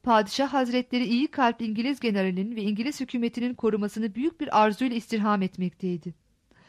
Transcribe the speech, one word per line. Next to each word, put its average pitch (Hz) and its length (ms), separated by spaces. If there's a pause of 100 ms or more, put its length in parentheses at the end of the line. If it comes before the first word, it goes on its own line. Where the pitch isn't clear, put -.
Padişah 240 500
Hazretleri 247 520
iyi 240 220
kalpli 233 380
İngiliz 233 340
generalin 196 560
ve 220 60
İngiliz 220 400
hükümetinin 240 520
korumasını 214 640
büyük 294 260
bir 214 200
arzuyla 233 340
istirham 208 460
etmekteydi. 180 720 (560)